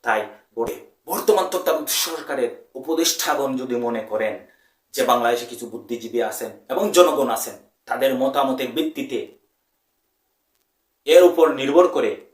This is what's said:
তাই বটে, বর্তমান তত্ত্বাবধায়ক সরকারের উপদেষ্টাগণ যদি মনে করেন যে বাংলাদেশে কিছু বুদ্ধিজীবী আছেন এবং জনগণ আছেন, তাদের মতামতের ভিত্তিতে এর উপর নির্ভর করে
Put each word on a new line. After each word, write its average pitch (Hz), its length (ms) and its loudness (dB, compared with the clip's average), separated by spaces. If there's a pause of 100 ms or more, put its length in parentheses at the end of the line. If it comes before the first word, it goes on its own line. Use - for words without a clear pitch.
তাই 107 240 -2 (280)
বটে, - 320 -6 (200)
বর্তমান - 380 2
তত্ত্বাবধায়ক 160 440 -2
সরকারের 147 840 -6
উপদেষ্টাগণ 143 800 -2
যদি 123 200 -4
মনে 117 240 -4
করেন 107 460 -6 (460)
যে 127 120 -2
বাংলাদেশে 120 420 0
কিছু 117 200 -14
বুদ্ধিজীবী 117 540 -6
আছেন 110 300 -6 (180)
এবং 131 220 -2
জনগণ 139 400 4
আছেন, 113 240 -6 (300)
তাদের 131 300 0
মতামতের 135 540 -2
ভিত্তিতে 135 680 -6 (1700)
এর 170 200 8
উপর 160 300 6
নির্ভর 147 340 4
করে 120 460 -4